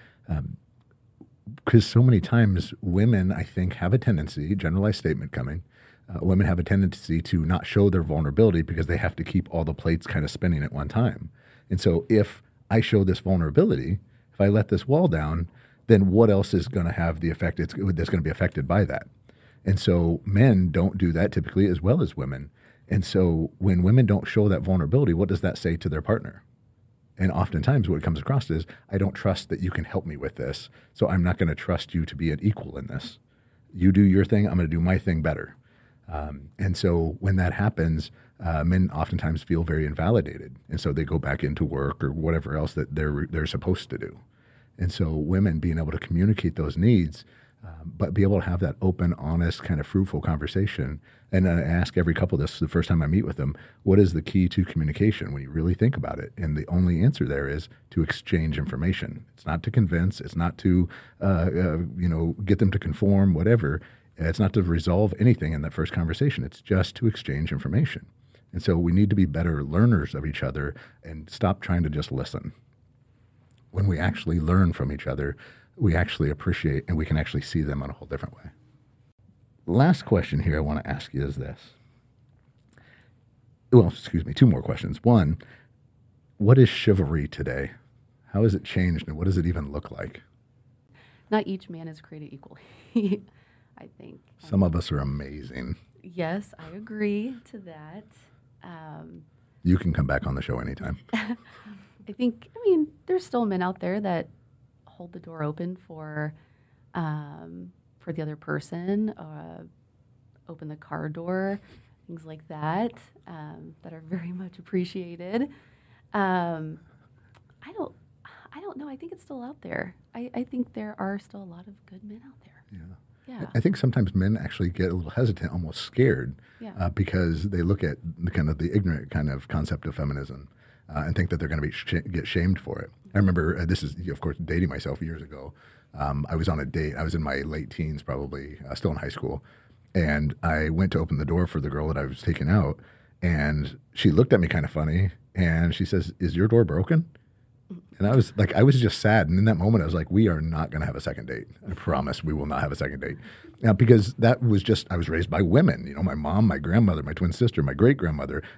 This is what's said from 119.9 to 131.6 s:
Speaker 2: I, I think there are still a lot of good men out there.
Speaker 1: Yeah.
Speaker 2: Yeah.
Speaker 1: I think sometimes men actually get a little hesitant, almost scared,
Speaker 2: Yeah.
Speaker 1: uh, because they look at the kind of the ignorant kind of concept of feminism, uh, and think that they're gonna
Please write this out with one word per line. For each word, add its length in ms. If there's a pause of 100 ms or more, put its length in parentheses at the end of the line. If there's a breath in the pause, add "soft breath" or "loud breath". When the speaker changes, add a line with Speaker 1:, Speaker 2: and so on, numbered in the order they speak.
Speaker 2:
I, 220
I 80
think 300
there 260
are 180
still 240
a 40
lot 220
of 60 (120)
good 180
men 240
out 160
there. 280
Speaker 1:
Yeah. 240 (300)
Speaker 2:
Yeah. 200 (100)
Speaker 1:
I 60
think 160
sometimes 360
men 240
actually 320
get 220
a 40
little 160
hesitant, 420
almost 280
scared, 540 (240 soft breath)
Speaker 2:
Yeah. 180
Speaker 1:
uh, 120
because 640
they 100
look 200
at 160 (200)
the 120
kind 200
of 80
the 180
ignorant 360
kind 180
of 180
concept 380
of 100
feminism, 540 (440 soft breath)
uh, 140
and 80
think 140
that 80
they're 100
gonna 140